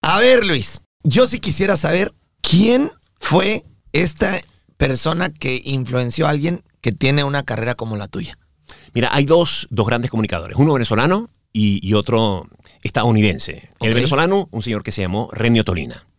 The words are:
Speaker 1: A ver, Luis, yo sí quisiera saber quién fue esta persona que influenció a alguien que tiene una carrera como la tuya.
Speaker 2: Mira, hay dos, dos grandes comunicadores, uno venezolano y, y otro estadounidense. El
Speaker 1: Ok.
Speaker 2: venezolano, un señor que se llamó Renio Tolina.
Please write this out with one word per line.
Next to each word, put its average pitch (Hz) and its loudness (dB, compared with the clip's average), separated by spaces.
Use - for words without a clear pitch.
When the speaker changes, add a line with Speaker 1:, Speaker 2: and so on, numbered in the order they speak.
Speaker 1:
A 180 2
ver, 240 6
Luis, 151 -2
yo 160 4
sí 247 -4
quisiera 190 0
saber 165 -2
quién 233 4
fue 196 0
esta 180 -2
persona 160 -2
que 131 -6
influenció 127 -2
a 147 0
alguien 156 -2
que 117 -2
tiene 143 2
una 139 -4
carrera 113 -6
como 110 -8
la 101 -8
tuya. - -12
Speaker 2:
Mira, 120 0
hay 143 2
dos, 165 2
dos 107 0
grandes 120 -2
comunicadores, 95 -4
uno 151 4
venezolano 139 0
y, 104 0
y 98 0
otro 104 0
estadounidense. 107 0
El 110 0
Speaker 1:
Ok. 113 0
Speaker 2:
venezolano, 170 0
un 113 -8
señor 107 -4
que 107 -8
se 101 -4
llamó 95 -4
Renio 113 2
Tolina. 78 -6